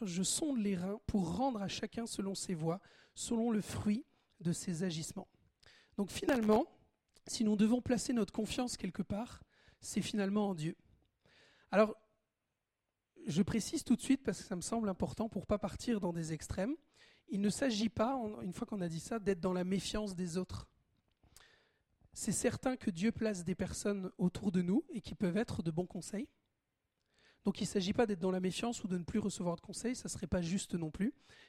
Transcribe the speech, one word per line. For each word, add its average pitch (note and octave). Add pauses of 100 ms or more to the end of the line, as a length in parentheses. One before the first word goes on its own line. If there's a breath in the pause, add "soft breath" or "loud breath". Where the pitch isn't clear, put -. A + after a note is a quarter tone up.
je F3+
sonde C#4
les G3+
reins F#3+
pour F3
rendre B3
à F#3+
chacun -
selon G3
ses -
voies, E3 (360 soft breath)
selon A#3
le G#3+
fruit G#3 (360)
de E3+
ses E3+
agissements. » E3 (720 soft breath)
Donc G3+
finalement, B3 (640)
si -
nous G#3+
devons A3
placer B3
notre A3+
confiance A#3
quelque F#3+
part, - (380 soft breath)
c'est -
finalement G3+
en F#3+
Dieu. D#3 (960 soft breath)
Alors, G#3+ (1300)
je F3
précise -
tout B3
de -
suite -
parce G3+
que -
ça F#3+
me E3+
semble A3+
important F#3+
pour -
pas G3+
partir G#3
dans F3
des D#3+
extrêmes. G3 (540 soft breath)
Il G3+
ne G3+
s'agit A3+
pas, B3
en-, A3+
une F#3
fois -
qu'on G#3
a F3
dit E3
ça, A3+
d'être F#3+
dans F#3
la F3+
méfiance F#3+
des F3
autres. - (1500 soft breath)
C'est -
certain B3+
que -
Dieu F#3+
place G#3+
des F3+
personnes G3
autour F#3+
de F3+
nous F#3+
et C4+
qui -
peuvent F3
être A#3+
de E3
bons F3
conseils. G3+ (1160 soft breath)
Donc -
il -
ne F3
s'agit G3
pas A#3+
d'être G3
dans F#3
la F#3
méfiance F#3+
ou G#3
de F3+
ne E3+
plus G#3+
recevoir F3
de -
conseils, A#3
ça -
serait -
pas F#3
juste F3
non E3
plus. G3+ (360 loud breath)